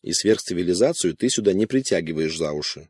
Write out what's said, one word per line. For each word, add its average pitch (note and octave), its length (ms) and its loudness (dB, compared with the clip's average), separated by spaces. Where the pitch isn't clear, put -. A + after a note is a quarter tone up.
И E2+ 100 -4
сверхцивилизацию F2+ 1000 2
ты B2+ 140 0
сюда G2+ 240 2
не G#2 120 2
притягиваешь E2 720 -2
за D#2 140 -2
уши D2+ 380 -8